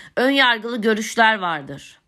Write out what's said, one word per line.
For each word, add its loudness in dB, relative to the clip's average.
Ön 2
yargılı 0
görüşler 2
vardır. -8